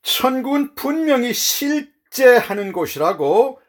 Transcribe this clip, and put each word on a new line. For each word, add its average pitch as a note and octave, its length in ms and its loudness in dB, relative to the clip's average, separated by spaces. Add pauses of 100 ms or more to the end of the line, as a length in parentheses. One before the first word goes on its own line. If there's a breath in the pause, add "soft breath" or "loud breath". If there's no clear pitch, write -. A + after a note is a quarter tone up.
천국은 C4 720 -2
분명히 C#4 580 -2
실제하는 B3 1400 0
곳이라고 E3+ 960 0